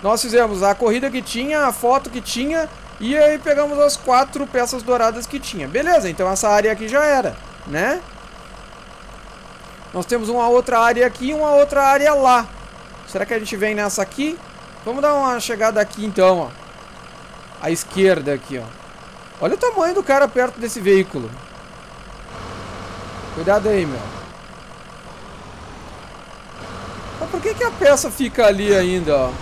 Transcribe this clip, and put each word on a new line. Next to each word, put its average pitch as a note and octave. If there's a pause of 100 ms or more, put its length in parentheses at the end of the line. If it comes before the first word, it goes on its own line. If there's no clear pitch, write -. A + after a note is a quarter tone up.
Nós A3
fizemos A3+
a G3
corrida B3
que B3+
tinha, C#4+
a A#3+
foto C4
que A#3+
tinha, D4+ (300)
e B3
aí D4+
pegamos D4
as D4
quatro C4+
peças B3
douradas A#3
que C#4
tinha. D#3
Beleza, C4
então F3+
essa F#3+
área G#3
aqui A3
já C#4
era, B3+ (300)
né? A3+ (1900)
Nós F3+
temos A#3
uma A#3+
outra B3
área A#3
aqui B3
e D4+
uma D4+
outra C#4+
área C#4
lá. B3+ (600)
Será G3
que A#3
a A3+
gente G#3+
vem G#3+
nessa G#3
aqui? D4 (460)
Vamos B3+
dar D4
uma C4
chegada A3
aqui G#3
então, F#3
ó. C#3 (1120)
À D3+
esquerda E3
aqui, C3
ó. A2+ (760)
Olha G3+
o -
tamanho F#4+
do G4
cara C#4
perto B3+
desse A3+
veículo. F#3 (2000)
Cuidado G3
aí, G3
meu. C3 (3250)
Mas E4
por F4+
que A4
que A4
a A#4+
peça C#4
fica A#3+
ali G3+
ainda, F3+
ó? C3 (100)